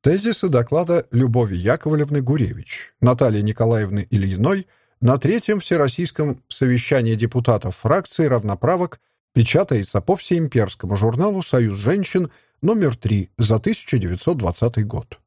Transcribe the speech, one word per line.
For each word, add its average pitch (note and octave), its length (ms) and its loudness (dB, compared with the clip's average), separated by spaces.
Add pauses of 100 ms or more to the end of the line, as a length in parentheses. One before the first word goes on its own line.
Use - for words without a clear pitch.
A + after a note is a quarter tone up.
Тезисы G3 480 -2
доклада D#3+ 600 0
Любови A#2+ 460 0
Яковлевны D3 640 0
Гуревич, - 800 -4
Натальи B2 400 2
Николаевны G#2+ 720 0
Ильиной A2 560 0 (340)
на B2+ 180 4
Третьем G#3 420 0
Всероссийском D3+ 880 -2
совещании B2 680 0
депутатов A2+ 640 0
фракции E3 500 0
равноправок C3 760 0 (320)
печатается B2 680 2
по F#3 160 0
всеимперскому B2 800 -2
журналу D3 460 0
«Союз A2 360 0
женщин» F3 520 -2 (320)
номер F3 340 2
три G2+ 420 0
за A2 200 2
тысяча - 400 -2
девятьсот F#2 400 -2
двадцатый G#2+ 460 -2
год. - 420 -10